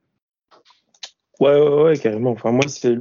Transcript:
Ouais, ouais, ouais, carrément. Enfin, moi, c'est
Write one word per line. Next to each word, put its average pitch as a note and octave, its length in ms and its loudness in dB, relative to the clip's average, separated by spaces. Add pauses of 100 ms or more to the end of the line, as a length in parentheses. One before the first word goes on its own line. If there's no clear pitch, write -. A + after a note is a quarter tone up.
(1400)
Ouais, C#3+ 220 4
ouais, D3 240 2
ouais, D#3+ 120 2
carrément. A2+ 360 -4
Enfin, A2 180 -4
moi, B2+ 160 0
c'est B2 340 -4